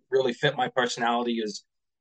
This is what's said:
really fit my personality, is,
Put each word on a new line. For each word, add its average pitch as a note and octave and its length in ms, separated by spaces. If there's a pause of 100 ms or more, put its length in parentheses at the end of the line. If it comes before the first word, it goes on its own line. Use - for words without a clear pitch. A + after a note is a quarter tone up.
really C3 240
fit C#3+ 240
my B2+ 100
personality, A#2+ 680
is, G#2+ 280 (380)